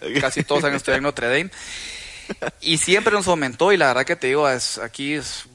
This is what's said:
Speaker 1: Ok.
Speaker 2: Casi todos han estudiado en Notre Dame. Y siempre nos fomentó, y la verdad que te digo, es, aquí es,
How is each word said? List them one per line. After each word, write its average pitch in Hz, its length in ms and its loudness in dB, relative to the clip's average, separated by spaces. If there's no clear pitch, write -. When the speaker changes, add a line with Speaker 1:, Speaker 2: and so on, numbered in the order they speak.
Speaker 1:
Ok. 117 180 -2
Speaker 2:
Casi 135 240 0
todos 143 200 2
han 139 100 2
estudiado 135 240 0
en 135 60 -2
Notre 135 240 -2
Dame. 151 240 0
Y 160 160 2
siempre 202 360 2
nos 202 120 2
fomentó, 160 460 2
y 196 60 6
la 151 100 6
verdad 127 180 2
que 170 100 -2
te 131 120 -2
digo, 143 220 4
es, - 300 -2
aquí 139 340 -6
es, - 420 -8